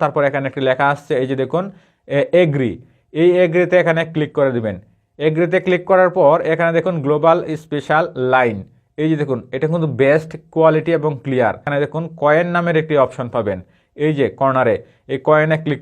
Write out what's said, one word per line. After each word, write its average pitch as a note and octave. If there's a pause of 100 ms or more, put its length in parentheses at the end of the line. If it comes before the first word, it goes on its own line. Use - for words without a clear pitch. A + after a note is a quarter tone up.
তারপর D3
এখানে C#3
একটি C3+
লেখা C3
আসছে, C#3+
এই C3
যে C3+
দেখুন, C#3+ (440)
এ-, C#3 (160)
এগ্রি। C#3 (500)
এই F3 (160)
এগ্রিতে F3
এখানে E3 (120)
ক্লিক D3+
করে C3+
দিবেন। G#2+ (520)
এগ্রিতে E3
ক্লিক F3+
করার F#3
পর D3+ (180)
এখানে E3
দেখুন E3+ (100)
গ্লোবাল D3+ (260)
স্পেশাল D3+ (300)
লাইন, B2 (440)
এই D#3
যে D#3+
দেখুন, C3 (160)
এটা C3+
কিন্তু E3 (120)
বেস্ট D3+ (220)
কোয়ালিটি D#3+
এবং D3+ (120)
ক্লিয়ার। B2
এখানে C#3+
দেখুন D#3 (180)
কয়েন D3+
নামের E3+
একটি D#3 (100)
অপশন B2
পাবেন, G2+ (380)
এই D3+
যে B2+ (140)
কর্নারে, C3 (360)
এই C3+
কয়েনে D#3
ক্লিক D3+